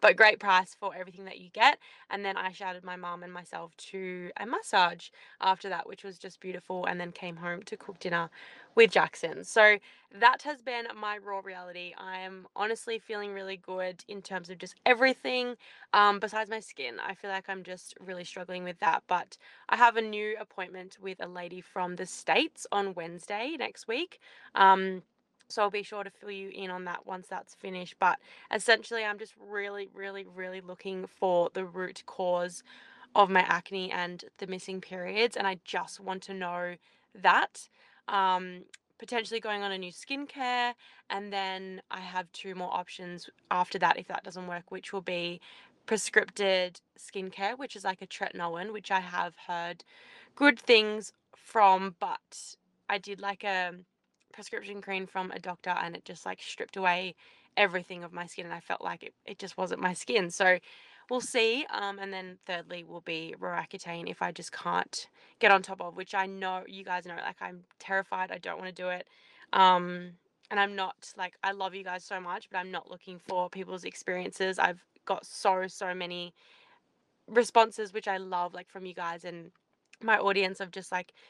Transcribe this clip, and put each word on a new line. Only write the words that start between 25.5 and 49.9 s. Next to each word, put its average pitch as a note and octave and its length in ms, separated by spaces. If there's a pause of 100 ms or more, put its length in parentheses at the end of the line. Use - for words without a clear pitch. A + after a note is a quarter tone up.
I'll G3+ 80
be G#3 120
sure G3+ 200
to G3 80
fill - 200
you G3 180
in F#3+ 220
on F3+ 140
that F3 220
once F#3 220
that's - 260
finished. F#3 460
But F3+ 180 (360)
essentially, A3 500
I'm G#3 140
just G#3+ 200
really, G3+ 540
really, G3 420
really F#3 280
looking F#3 440
for F3 460
the F#3+ 140
root F3+ 400
cause F3+ 560 (520)
of G3 140
my F#3+ 120
acne F#3 500
and F3 340 (140)
the G3 80
missing F#3 340
periods, F#3 560
and G#3 100
I F#3 180
just - 360
want F#3+ 220
to G3 120
know F3 420 (380)
that. G3+ 540 (400)
Um, F#3 540 (360)
potentially A3+ 420
going G#3 220
on G3+ 100
a - 60
new F3+ 140
skincare, B3 800 (360)
and G3+ 220
then F#3+ 580
I F#3+ 100
have F3+ 320
two F#3+ 220
more F3+ 180
options F3+ 560 (220)
after F3+ 300
that E3+ 180
if F#3+ 100
that - 160
doesn't F3+ 220
work, F3 240
which F#3+ 220
will F#3+ 100
be F3 380 (460)
prescripted F#3+ 920 (180)
skincare, G3 600
which C4+ 180
is G3 80
like F#3 160
a F#3+ 60
tretinoin, F3+ 640
which G#3 180
I F#3+ 100
have F3+ 340 (140)
heard F3 360 (500)